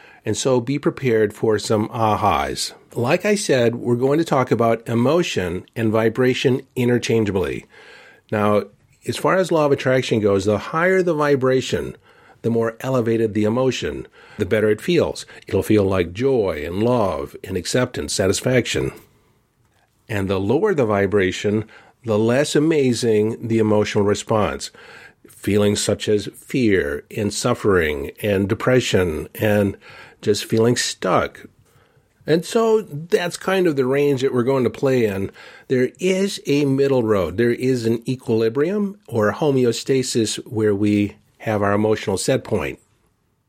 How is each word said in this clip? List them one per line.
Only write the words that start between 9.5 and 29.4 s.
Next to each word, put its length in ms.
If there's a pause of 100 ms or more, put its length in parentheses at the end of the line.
law 140
of 60
attraction 460
goes, 280
the 120
higher 420
the 140
vibration, 840 (460)
the 80
more 300
elevated 540
the 100
emotion, 640 (300)
the 80
better 220
it 120
feels. 460 (200)
It'll 160
feel 220
like 280
joy 540
and 160
love 640
and 120
acceptance, 560
satisfaction. 800 (1160)
And 200
the 120
lower 340
the 120
vibration, 840 (360)
the 140
less 380
amazing 920
the 120
emotional 440
response. 720 (560)
Feelings 540
such 260
as 260
fear 720 (120)
and 160
suffering 800 (120)
and 260
depression 840
and 420 (460)